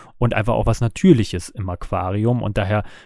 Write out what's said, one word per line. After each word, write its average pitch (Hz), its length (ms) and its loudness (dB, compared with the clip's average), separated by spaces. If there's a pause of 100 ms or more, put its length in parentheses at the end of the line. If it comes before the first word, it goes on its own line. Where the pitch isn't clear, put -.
(160)
und 120 160 0
einfach 110 220 0
auch 113 100 0
was 113 160 0
Natürliches 117 720 2
im 92 180 -8
Aquarium. 101 760 -2
Und 101 140 -4
daher 104 260 0 (240)